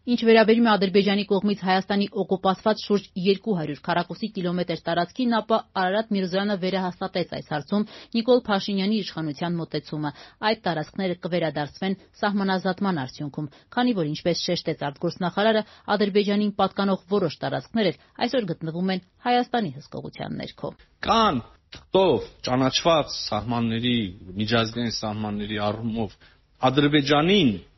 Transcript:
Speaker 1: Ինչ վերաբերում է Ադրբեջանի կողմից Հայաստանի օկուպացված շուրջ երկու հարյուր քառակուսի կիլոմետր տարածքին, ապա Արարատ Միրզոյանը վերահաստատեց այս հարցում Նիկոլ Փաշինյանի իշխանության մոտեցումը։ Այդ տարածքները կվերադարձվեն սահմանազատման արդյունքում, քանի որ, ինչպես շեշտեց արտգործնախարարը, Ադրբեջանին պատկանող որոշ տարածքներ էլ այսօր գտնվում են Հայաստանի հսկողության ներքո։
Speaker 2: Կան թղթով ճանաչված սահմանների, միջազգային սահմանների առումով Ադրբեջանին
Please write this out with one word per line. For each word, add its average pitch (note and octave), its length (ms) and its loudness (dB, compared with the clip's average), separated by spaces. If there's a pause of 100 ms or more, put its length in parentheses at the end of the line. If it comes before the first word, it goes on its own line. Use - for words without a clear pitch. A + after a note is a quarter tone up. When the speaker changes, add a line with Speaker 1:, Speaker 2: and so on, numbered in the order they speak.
Speaker 1:
Ինչ A#3+ 180 -2
վերաբերում A3+ 480 6
է A3 40 4
Ադրբեջանի G3 540 2
կողմից G3+ 360 0
Հայաստանի F#3+ 520 0
օկուպացված G3 680 0
շուրջ G3+ 240 0 (140)
երկու G3 360 2
հարյուր D3+ 260 -4
քառակուսի F3 500 -2
կիլոմետր F3 500 -2
տարածքին, F3 540 -2
ապա A3 240 2 (140)
Արարատ G3 360 0
Միրզոյանը G3 480 -2
վերահաստատեց F#3 760 -4
այս D3+ 180 -10
հարցում G3 360 -2 (240)
Նիկոլ A#3+ 320 2
Փաշինյանի G3 580 0
իշխանության E3+ 560 -4
մոտեցումը։ D3+ 560 -6 (280)
Այդ A3 220 0
տարածքները F3 580 -4
կվերադարձվեն D#3+ 760 -4 (160)
սահմանազատման F#3+ 840 0
արդյունքում, C#3+ 500 -6 (180)
քանի B3 260 0
որ, E3+ 160 0
ինչպես E3 340 -2
շեշտեց E3+ 400 -4
արտգործնախարարը, F#3+ 800 0 (260)
Ադրբեջանին G3+ 640 2
պատկանող G3 540 0
որոշ F#3+ 300 0
տարածքներ C#3 500 -2
էլ D#3 140 -2 (180)
այսօր A#3+ 300 -2
գտնվում E3 440 -4
են F#3 120 -4 (140)
Հայաստանի B3 540 0
հսկողության - 640 -10
ներքո։ - 360 -10 (260)
Speaker 2:
Կան G#3 420 2 (300)
թղթով F3+ 560 2 (140)
ճանաչված C3 720 2
սահմանների, A#2 840 -2 (360)
միջազգային A2+ 600 -2
սահմանների G#2+ 680 -6
առումով G#2+ 580 -4 (460)
Ադրբեջանին C#3+ 880 4 (260)